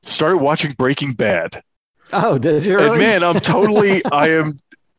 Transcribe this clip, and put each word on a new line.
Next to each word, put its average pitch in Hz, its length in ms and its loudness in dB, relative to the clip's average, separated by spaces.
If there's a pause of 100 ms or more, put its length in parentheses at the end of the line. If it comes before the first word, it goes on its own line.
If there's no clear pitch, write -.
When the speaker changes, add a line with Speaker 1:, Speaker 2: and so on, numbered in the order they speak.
Speaker 1:
started 165 360 0
watching 147 340 -2
Breaking 135 420 -2
Bad. 95 480 -4 (500)
Speaker 2:
Oh, 156 260 0
did 151 280 0
you 196 120 2
Speaker 1:
And 196 60 4
Speaker 2:
really? - 140 2
Speaker 1:
man, 202 240 2
I'm 175 180 0
totally, 202 640 2
Speaker 2:
<laughs> - 80 -4
Speaker 1:
I 147 180 2
am 156 220 0 (460)